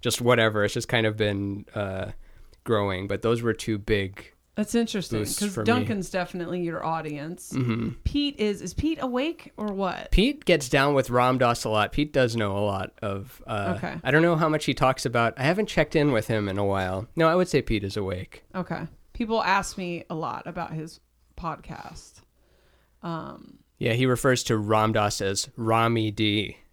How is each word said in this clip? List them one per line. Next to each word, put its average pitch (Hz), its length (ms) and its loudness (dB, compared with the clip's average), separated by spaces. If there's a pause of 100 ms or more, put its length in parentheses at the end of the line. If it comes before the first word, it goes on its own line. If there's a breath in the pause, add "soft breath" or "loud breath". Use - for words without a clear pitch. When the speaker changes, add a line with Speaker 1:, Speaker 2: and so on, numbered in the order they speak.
Speaker 1:
just - 200 -2
whatever. 110 420 4
It's 101 100 0
just 117 140 -4
kind 113 180 2
of 107 120 0
been, 101 480 -2 (100)
uh, 98 360 -6 (520 soft breath)
growing, 101 440 0
but 98 140 -4
those 117 200 2
were 117 120 0
two 110 240 -2
big 101 560 -2 (220)
Speaker 2:
That's 214 200 -2
interesting, 214 460 -2
Speaker 1:
boosts 101 180 -4
Speaker 2:
'cause 202 140 -2
Speaker 1:
for 123 80 -2
me. 104 40 0
Speaker 2:
Duncan's 220 460 0
definitely 180 500 -4
your 170 240 -4
audience. 156 680 -6
Speaker 1:
Mm-hmm. 120 360 -2 (140)
Speaker 2:
Pete 285 360 -2
is, 208 220 0
is 180 140 -10
Pete 320 260 -2
awake 262 560 -4
or 208 160 -4
what? 190 380 -4
Speaker 1:
Pete 277 340 4
gets 151 240 4
down 143 240 4
with 135 160 4
Ram 123 300 4
Dass 120 240 4
a 120 60 -2
lot. 107 220 2
Pete 147 220 -2
does 123 220 4
know 104 200 0
a 101 80 0
lot 98 380 -2
of, 98 460 -6
uh, 101 300 -2
Speaker 2:
Okay. - 260 -6
Speaker 1:
I 127 80 0
don't 151 100 2
know 170 140 4
how 160 140 2
much 156 160 0
he 135 100 0
talks 131 320 2
about. 117 300 2
I 131 60 -6
haven't 185 260 2
checked - 260 0
in 147 160 4
with 110 160 2
him 107 200 0
in 95 120 -2
a 101 60 2
while. 95 500 -2
No, 165 120 4
I 160 80 4
would 180 120 2
say 139 160 2
Pete 107 200 -2
is 98 140 -4
awake. 95 460 -6 (100)
Speaker 2:
Okay. 175 320 -6 (280)
People 226 280 -2
ask 190 340 0
me 175 320 -6
a - 60 -8
lot 160 320 -6
about 170 280 -10
his 160 260 -10 (360)
podcast. - 840 -12 (800)
Um, - 560 -10 (220)
Speaker 1:
Yeah, 117 140 0
he 123 120 2
refers 127 380 2
to 113 140 2
Ram 107 360 2
Dass 104 260 0
as 98 380 -2
Rami 113 540 2
D. 104 460 0 (160)